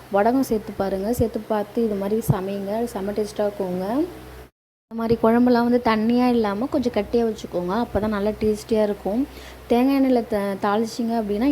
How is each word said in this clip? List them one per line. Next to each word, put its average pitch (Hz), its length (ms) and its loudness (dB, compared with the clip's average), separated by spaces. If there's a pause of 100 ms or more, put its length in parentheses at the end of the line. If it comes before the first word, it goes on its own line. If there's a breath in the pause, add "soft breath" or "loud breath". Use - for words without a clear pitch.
(120)
வடகம் 226 320 4
சேர்த்து 220 340 -2
பாருங்க. 196 360 -2
சேர்த்து 233 260 0
பார்த்து 214 440 -2
இது 208 120 0
மாதிரி 202 260 -2 (100)
சமைங்க. 196 400 -4 (220)
செம்ம 196 240 -4
டேஸ்டா 208 300 -2
இருக்குங்க. 185 380 -4 (1000)
இந்த 220 100 -18
மாதிரி 226 280 0
குழம்புலாம் 240 440 4
வந்து 240 160 4
தண்ணியா 226 440 2
இல்லாம 226 440 2
கொஞ்சம் 247 220 0
கட்டியா 214 340 0
வச்சுக்கோங்க. 180 460 -4 (100)
அப்பதான் 214 340 -2
நல்லா 202 120 0 (120)
டேஸ்டியா 214 420 0
இருக்கும். 208 440 -2 (400 loud breath)
தேங்காய் 262 320 4
எண்ணெயில 262 280 4
த-, 202 380 -2
தாளிச்சிங்க 226 540 0
அப்படின்னா 208 320 0